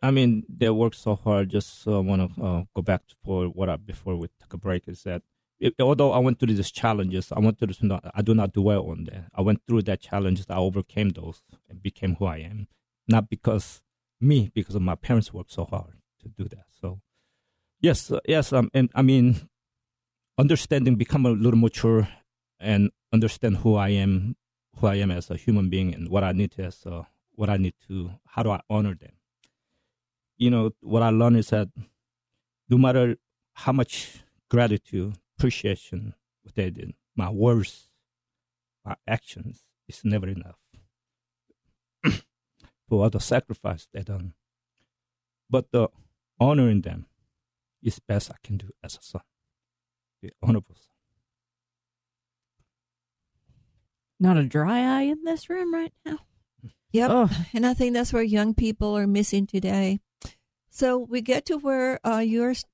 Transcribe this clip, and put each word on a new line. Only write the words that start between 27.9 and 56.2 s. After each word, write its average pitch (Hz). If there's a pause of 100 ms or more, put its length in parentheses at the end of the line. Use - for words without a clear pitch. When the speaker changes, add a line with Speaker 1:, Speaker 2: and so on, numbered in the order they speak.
Speaker 1:
how -
do 107
I 95 (100)
honor 104
them? - (1300)
You 120
know, 110 (100)
what 113
I 117
learned 117
is 107
that 107 (1000)
no 123
matter 127 (380)
how -
much - (320)
gratitude, 104 (240)
appreciation 107 (400)
they 92
did, - (200)
my 92
words, 110 (920)
my - (100)
actions - (240)
is -
never 104
enough 90 (1500)
<clears throat> - (640)
for 104
all 110
the 101
sacrifice 107
they 104
done. 90 (1120)
But 131
the 117 (520)
honoring 120
them 85 (760)
is -
best -
I -
can 101
do 95 (140)
as -
a -
son, - (1000)
the 95 (100)
honorable 113
son. - (3250)
Speaker 2:
Not 180
a 143
dry 165
eye 262
in 311
this 330
room 349
right 330 (120)
now. 311 (760)